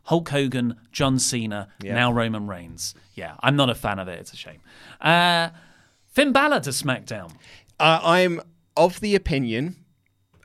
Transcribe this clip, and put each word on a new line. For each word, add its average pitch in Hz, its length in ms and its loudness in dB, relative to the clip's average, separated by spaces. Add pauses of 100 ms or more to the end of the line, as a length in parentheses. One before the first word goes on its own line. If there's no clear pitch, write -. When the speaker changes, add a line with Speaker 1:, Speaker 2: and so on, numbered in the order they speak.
Speaker 1:
Hulk 165 240 0
Hogan, 127 480 0 (160)
John 131 260 0
Cena, 110 500 -4 (140)
Speaker 2:
Yeah. 101 140 -6
Speaker 1:
now 123 160 2
Roman 110 340 -2
Reigns. 87 480 -10 (200)
Yeah, 85 260 -12
I'm 135 160 2
not 139 120 4
a 113 60 0
fan 101 240 -4
of 92 80 -8
it. 87 140 -12
It's - 120 -18
a - 40 -18
shame. - 240 -18 (400)
Uh, 170 480 2 (640)
Finn 277 200 4
Balor 285 280 2
to 143 100 -6
SmackDown. 110 600 -6 (480)
Speaker 2:
Uh, 160 220 6
I'm 170 380 4 (360)
of 180 240 4
the 208 160 2
opinion, 139 580 -2 (720)